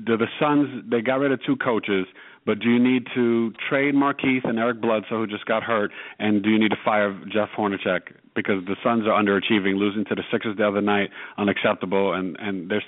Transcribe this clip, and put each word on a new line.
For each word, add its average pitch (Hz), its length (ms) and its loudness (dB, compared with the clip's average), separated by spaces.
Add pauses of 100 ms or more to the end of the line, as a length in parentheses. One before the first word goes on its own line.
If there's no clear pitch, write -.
do 113 100 4
the 110 120 0 (120)
Suns, 147 500 0
they 120 120 2
got 131 140 0
rid 139 140 0
of 127 160 0
two 139 100 0
coaches, 101 500 0 (400)
but 107 120 0
do 110 120 0
you 120 80 6
need 127 240 4 (120)
to 117 380 2 (160)
trade 139 260 2
Markieff 139 540 2
and 113 100 -2
Eric 117 220 0
Bledsoe, 110 380 0
who 110 80 -2
just 104 180 -8
got 110 180 0
hurt, 110 280 0 (280)
and 104 240 2
do 104 60 2
you 110 100 6
need 107 120 4
to 107 120 -2
fire 104 300 2 (180)
Jeff 104 240 0
Hornacek? 98 460 -2 (340)
Because 98 300 0
the 95 180 -4
Suns 117 240 2
are 104 160 4
underachieving, 98 540 2
losing 101 300 0
to 107 80 -4
the 95 80 -4 (100)
Sixers 110 240 -2
the 107 100 2
other 101 140 0
night, 101 300 0 (260)
unacceptable, 98 800 0
and, 92 260 -4
and 95 300 -6
there's, 104 180 -2